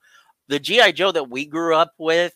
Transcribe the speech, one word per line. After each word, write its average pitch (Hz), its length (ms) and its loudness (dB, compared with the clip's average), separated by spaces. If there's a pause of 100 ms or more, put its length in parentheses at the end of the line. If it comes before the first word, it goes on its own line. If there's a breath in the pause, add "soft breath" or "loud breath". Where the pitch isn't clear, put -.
(480 soft breath)
The 143 100 -2
G 156 220 0
I 208 100 6
Joe 180 220 0
that 147 180 -4
we 127 140 -8
grew 160 320 -2
up 165 220 2
with 165 380 -2